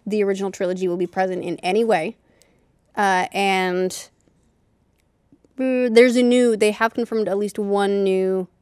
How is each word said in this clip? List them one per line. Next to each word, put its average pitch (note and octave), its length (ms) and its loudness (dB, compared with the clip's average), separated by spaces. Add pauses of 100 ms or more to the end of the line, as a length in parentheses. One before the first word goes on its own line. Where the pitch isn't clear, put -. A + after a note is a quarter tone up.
the G#3 180 -2
original G3 260 -2
trilogy F#3 380 -4
will F3 80 -2
be F3 100 -2
present F#3 380 -4
in E3+ 140 -6
any G3+ 260 0
way. G3+ 320 -2 (800)
Uh, F#3+ 360 0
and, F#3 760 -2 (1500)
uh, B3+ 320 0
there's A#3 260 6
a B3 60 4
new, B3 340 4
they G#3 140 2
have A3 240 -2
confirmed A3 340 -2
at G3 100 -2
least G#3 200 -6
one G3+ 460 0
new F#3+ 440 0 (140)